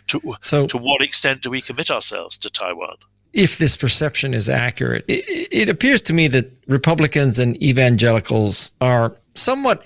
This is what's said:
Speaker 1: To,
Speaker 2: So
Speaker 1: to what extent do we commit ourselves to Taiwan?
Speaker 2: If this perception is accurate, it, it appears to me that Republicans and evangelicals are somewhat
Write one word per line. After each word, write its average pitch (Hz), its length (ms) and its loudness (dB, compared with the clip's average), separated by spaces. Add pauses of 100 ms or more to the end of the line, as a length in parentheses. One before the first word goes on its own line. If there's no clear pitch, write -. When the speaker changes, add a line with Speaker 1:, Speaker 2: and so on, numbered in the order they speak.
Speaker 1:
To, - 320 -6
Speaker 2:
So 143 260 0
Speaker 1:
to 127 120 -4
what 135 240 0
extent 139 400 -2
do 127 80 -6
we 131 100 -6
commit 131 300 -6
ourselves 101 480 -4
to 104 120 -10
Taiwan? 90 460 -8 (360)
Speaker 2:
If - 260 2
this 151 180 2
perception 139 580 -2
is 107 140 -2
accurate, 123 600 -2
it, - 440 -4
it 220 160 0
appears 247 340 2
to - 100 -2
me 165 160 4
that 127 220 0 (160)
Republicans 143 720 2
and 120 240 0
evangelicals 113 1200 2
are 123 360 0 (180)
somewhat 262 520 0